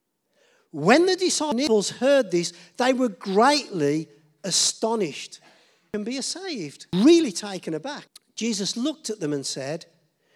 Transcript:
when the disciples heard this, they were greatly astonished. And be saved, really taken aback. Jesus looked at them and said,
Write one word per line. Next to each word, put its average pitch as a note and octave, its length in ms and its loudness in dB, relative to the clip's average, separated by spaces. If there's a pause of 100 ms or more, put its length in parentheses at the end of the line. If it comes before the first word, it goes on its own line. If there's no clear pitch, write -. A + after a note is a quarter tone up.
(680)
when A3 380 4
the F#4 80 2
disciples C4 760 0
heard B3+ 420 2
this, F3 220 -2 (240)
they B3+ 160 2
were B3 160 0
greatly F#3+ 960 0 (360)
astonished. G3+ 960 -2 (540)
And G#3 120 -6
be B3+ 160 -6
saved, D4 720 -10
really C4+ 400 6
taken F#3+ 400 -8
aback. G#3+ 320 -10 (300)
Jesus G#3 420 -4
looked C#4 320 -6
at G#3+ 100 -8
them D3 140 -4
and C#3 120 -4
said, D3 420 -10 (480)